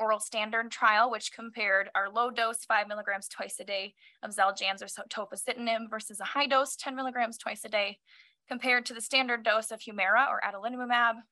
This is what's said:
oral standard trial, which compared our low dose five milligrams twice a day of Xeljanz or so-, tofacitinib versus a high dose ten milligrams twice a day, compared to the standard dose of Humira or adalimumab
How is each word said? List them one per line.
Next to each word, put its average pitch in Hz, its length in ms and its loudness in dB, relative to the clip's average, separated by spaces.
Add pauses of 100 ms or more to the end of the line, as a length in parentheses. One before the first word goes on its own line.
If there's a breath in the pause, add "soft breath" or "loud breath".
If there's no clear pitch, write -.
oral 220 180 4
standard 226 520 -2
trial, 226 400 6
which 214 220 -4
compared 208 600 0
our 196 140 2
low 233 220 2
dose 233 340 -2
five 208 240 2
milligrams 208 400 -4
twice - 320 -8
a - 40 -14
day 202 280 -4 (300 soft breath)
of 208 120 -10
Xeljanz 196 480 2
or 202 60 -10
so-, - 220 -10
tofacitinib 226 800 -4
versus 214 280 -8
a 208 60 -10
high 285 220 0
dose 269 300 2
ten 262 200 -8
milligrams 247 400 -2
twice 214 300 -8
a - 20 -14
day, 208 300 0 (500 soft breath)
compared 247 380 2
to 254 80 -6
the 226 80 -10
standard 247 420 0
dose 220 260 2
of 220 100 -10
Humira 208 500 2
or - 100 -2
adalimumab 240 760 0 (160)